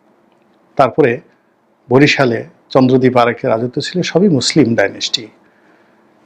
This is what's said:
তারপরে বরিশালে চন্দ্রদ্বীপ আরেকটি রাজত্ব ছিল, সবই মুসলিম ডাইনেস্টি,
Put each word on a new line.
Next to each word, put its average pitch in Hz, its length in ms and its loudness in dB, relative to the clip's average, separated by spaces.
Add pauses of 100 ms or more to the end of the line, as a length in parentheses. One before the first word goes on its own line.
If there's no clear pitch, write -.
(760)
তারপরে 131 440 0 (680)
বরিশালে 131 540 2 (240)
চন্দ্রদ্বীপ 127 480 2
আরেকটি 117 300 0
রাজত্ব 123 340 -4
ছিল, 175 220 -6
সবই 180 260 0
মুসলিম 131 460 0
ডাইনেস্টি, 104 520 -4 (1000)